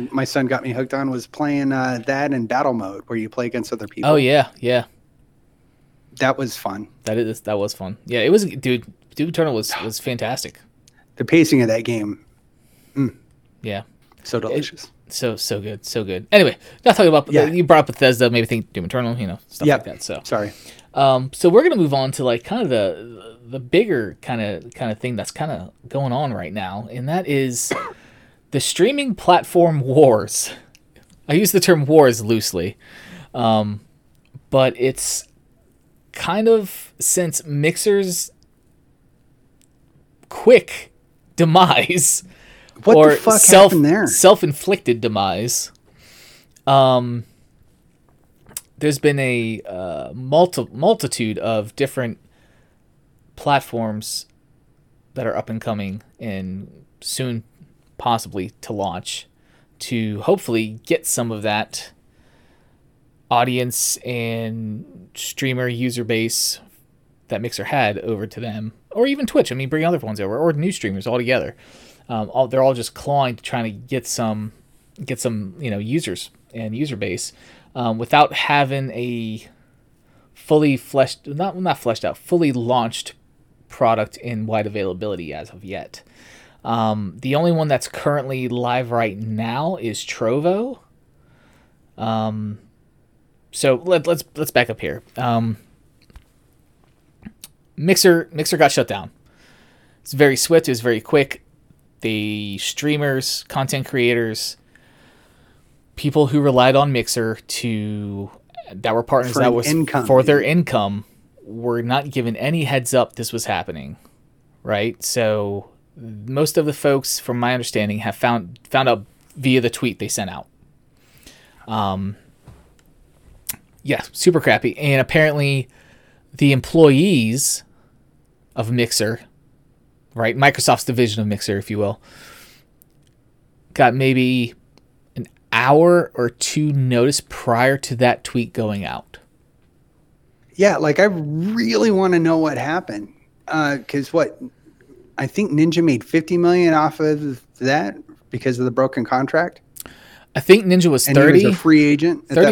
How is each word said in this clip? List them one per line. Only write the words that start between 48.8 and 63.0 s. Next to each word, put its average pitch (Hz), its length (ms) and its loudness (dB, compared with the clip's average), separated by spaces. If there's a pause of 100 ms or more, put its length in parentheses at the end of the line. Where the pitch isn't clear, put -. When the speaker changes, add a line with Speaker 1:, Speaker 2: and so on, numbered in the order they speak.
Speaker 2:
been 143 200 2
a, 117 480 -2
uh, 85 460 -8
multi-, 135 580 2
multitude 123 680 -2
of 110 360 -4
different 131 420 -4 (1200)
platforms 113 920 -4 (880)
that 131 120 -6
are - 80 -4
up 107 140 -6
and 113 120 -8
coming 104 400 -6 (180)
and 95 520 -10 (300)
soon 120 420 -6 (540)
possibly 104 540 -4 (100)
to - 120 -12
launch 98 540 -8 (520)
to 110 420 -4
hopefully 113 640 -2
get - 200 -2
some 117 260 -4
of 107 100 -8
that 107 500 -4 (1400)